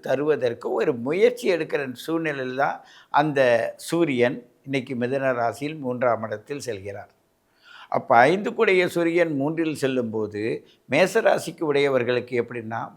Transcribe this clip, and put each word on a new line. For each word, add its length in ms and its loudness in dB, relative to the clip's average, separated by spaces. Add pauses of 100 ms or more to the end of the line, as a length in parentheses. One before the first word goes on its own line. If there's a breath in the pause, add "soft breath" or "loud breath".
தருவதற்கு 720 -2
ஒரு 260 0
முயற்சி 520 0
எடுக்கிற 320 -2 (120)
சூழ்நிலையில் 640 -4
தான் 220 0 (360 soft breath)
அந்த 260 2 (360)
சூரியன் 600 0 (260)
இன்னைக்கு 300 -6
மிதுன 400 -2
ராசியில் 420 -4
மூன்றாம் 480 -2
இடத்தில் 420 -10
செல்கிறார். 460 -10 (800 soft breath)
அப்ப 180 0 (160)
ஐந்துக்குடைய 600 2
சூரியன் 500 0
மூன்றில் 460 -2
செல்லும்போது, 600 -2 (460 soft breath)
மேசராசிக்கு 760 2
உடையவர்களுக்கு 720 0
எப்படின்னா, 440 -6 (160)